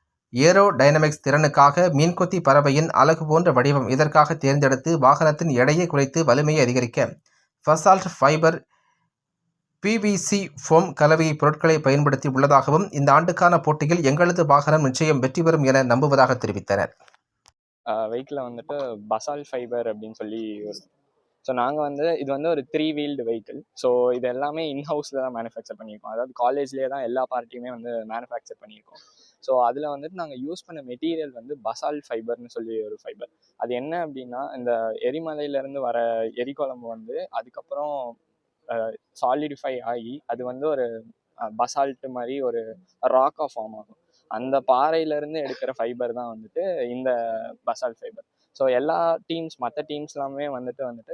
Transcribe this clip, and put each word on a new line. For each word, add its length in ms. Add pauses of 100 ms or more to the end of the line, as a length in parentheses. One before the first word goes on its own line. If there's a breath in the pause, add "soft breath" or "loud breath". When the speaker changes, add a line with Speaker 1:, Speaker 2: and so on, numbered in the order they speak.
(320)
Speaker 1:
ஏரோடைனமிக்ஸ் 960
திறனுக்காக 640
மீன்கொத்தி 520
பறவையின் 480
அலகு 360
போன்ற 260
வடிவம் 360
இதற்காக 460
தேர்ந்தெடுத்து 640
வாகனத்தின் 500
எடையை 380
குறைத்து 380
வலிமையை 380
அதிகரிக்க 540 (500)
பசால்ட் 420 (120)
ஃபைபர், 380 (1200)
பி 180
வி 160
சி 400
ஃபோம் 380
கலவையை 420
பொருட்களை 460
பயன்படுத்தி 480
உள்ளதாகவும் 640
இந்த 220
ஆண்டுக்கான 500
போட்டியில் 400
எங்களது 440
வாகனம் 360
நிச்சயம் 360
வெற்றி 240
பெறும் 200
என 200
நம்புவதாக 520
தெரிவித்தனர். 580 (920)
Speaker 2:
ஆ, 220
வெஹிக்கிள 320
வந்துட்டு 580 (100)
பசால்ட் 420
ஃபைபர் 360
அப்படின்னு 260
சொல்லி 500
ஒரு, 160 (640)
so 140
நாங்க 260
வந்து 380
இது 140
வந்து 160
ஒரு 240
த்ரீ 200
வீல்டு 320
வெஹிக்கிள். 360 (120)
So 400
இது 160
எல்லாமே 420
in 140
house-ல 360
தான் 140
மேனுஃபேக்சர் 440
பண்ணியிருக்கோம். 360
அதாவது 180 (120)
காலேஜ்லேயே 440
தான் 140
எல்லா 280
பார்ட்டையுமே 380
வந்து 220 (180)
மேனுஃபேக்சர் 520
பண்ணியிருக்கோம். 420 (380 soft breath)
So 260
அதுல 300
வந்துட்டு 160
நாங்க 220
யூஸ் 320
பண்ண 160
மெட்டீரியல் 500
வந்து 320
பசால்ட் 440
ஃபைபர்னு 380
சொல்லி 360
ஒரு 200
ஃபைபர். 280 (260)
அது 180
என்ன 320
அப்படின்னா, 500
இந்த 160 (280)
எரிமலையிலேருந்து 800
வர 440
எரிக்குழம்பு 640
வந்து 420
அதுக்கப்புறம், 880 (500)
அ, 280 (300)
சாலிடிஃபை 560
ஆகி 440
அது 180
வந்து 240
ஒரு, 380 (360)
அ, 160
பசால்ட் 500
மாதிரி 320
ஒரு 360 (300)
ராக்கா 380 (100)
ஃபார்ம் 220
ஆகும். 260 (260)
அந்த 380
பாறையிலேருந்து 760
எடுக்கிற 380
ஃபைபர் 340
தான் 180
வந்துட்டு 580
இந்த 220 (560)
பசால்ட் 340
ஃபைபர். 260 (260)
So 160
எல்லா 500 (140)
டீம்ஸ், 280
மத்த 280
டீம்ஸ் 260
எல்லாமே 320
வந்துட்டு, 360
வந்துட்டு 320